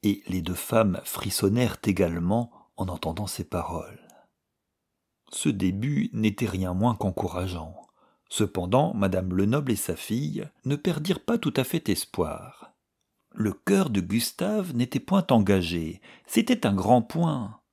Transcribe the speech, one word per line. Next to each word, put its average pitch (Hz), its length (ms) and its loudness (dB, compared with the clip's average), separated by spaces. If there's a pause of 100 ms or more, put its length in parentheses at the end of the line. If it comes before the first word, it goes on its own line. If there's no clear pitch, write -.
et 101 240 2
les 92 160 -2
deux 90 100 -4
femmes 104 520 2
frissonnèrent 104 760 0
également 92 680 2 (240)
en 92 120 -4
entendant 90 380 -6
ces - 180 -8
paroles. - 640 -8 (1200)
Ce - 180 0
début 104 640 0
n'était 110 320 0
rien 92 300 -4
moins 113 180 2
qu'encourageant. 90 800 -4 (540)
Cependant, 104 640 0
madame 92 400 0
Lenoble 120 380 2
et 104 40 2
sa 87 200 -4
fille 151 520 -4 (180)
ne 139 100 0
perdirent 156 500 -2
pas 233 140 2
tout - 160 -2
à - 80 2
fait - 260 -2
espoir. - 880 -4 (580)
Le 104 200 0
cœur 196 360 2
de 101 120 2
Gustave 160 760 -2
n'était 123 240 0
point 190 320 2
engagé, 90 680 4 (280)
c'était 226 400 2
un 98 80 2
grand 113 260 6
point. 139 580 -2 (140)